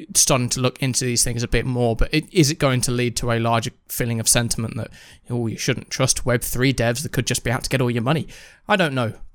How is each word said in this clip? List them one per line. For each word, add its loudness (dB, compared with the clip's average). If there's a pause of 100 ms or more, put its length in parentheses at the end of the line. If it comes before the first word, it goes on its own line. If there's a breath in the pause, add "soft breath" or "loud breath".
(140)
starting 4
to -4
look 0
into -2
these 0
things -2
a -4
bit 0
more, 0
but 2
it, 0
is 6
it -2
going 2
to 0
lead 0
to -2
a 2
larger 0 (180)
feeling -4
of -2
sentiment 0
that, -8 (400 loud breath)
"Oh, -2
you -4
shouldn't -2
trust 0
Web 2
three 0
devs 0
that -8
could 0
just -2
be -2
out -2
to -6
get 0
all 0
your -2
money"? 0 (420 loud breath)
I 2
don't 2
know, -2 (200)